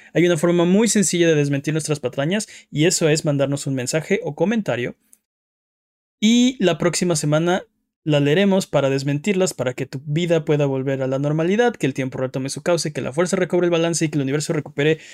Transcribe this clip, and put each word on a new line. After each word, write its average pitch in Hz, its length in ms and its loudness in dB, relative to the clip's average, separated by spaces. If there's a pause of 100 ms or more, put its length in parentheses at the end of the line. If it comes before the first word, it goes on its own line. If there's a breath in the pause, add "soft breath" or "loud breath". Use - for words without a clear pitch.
(140 loud breath)
Hay 160 120 4
una 175 120 2
forma 175 280 2
muy 202 220 4
sencilla 180 400 2
de 160 80 4
desmentir 143 380 0
nuestras 151 260 -2
patrañas 151 480 -4 (240 loud breath)
y 147 140 2
eso 170 240 2
es 156 160 0
mandarnos 139 420 0
un 135 80 -2
mensaje 156 480 -2
o 151 120 -6
comentario. 165 600 -2 (1200)
Y 240 440 4
la 170 160 2
próxima 175 360 0
semana 160 480 0 (400)
la 147 160 2
leeremos 185 480 2
para 139 220 2
desmentirlas, 147 640 0
para 123 200 -4
que 135 140 -6
tu 135 180 -8
vida 165 400 0
pueda 147 220 2
volver 135 340 -2
a 131 60 -2
la 135 120 -2
normalidad, 170 560 0
que - 120 -2
el 131 80 -2
tiempo 131 240 -6
retome 131 300 -4
su 151 120 -12
cauce, 165 320 -2
que 131 80 -6
la - 120 -6
fuerza 175 220 -2
recobre 180 300 0
el 175 60 0
balance 165 340 0
y 151 40 0
que 151 80 -4
el 143 60 0
universo 147 300 -2
recupere 151 460 0 (140 loud breath)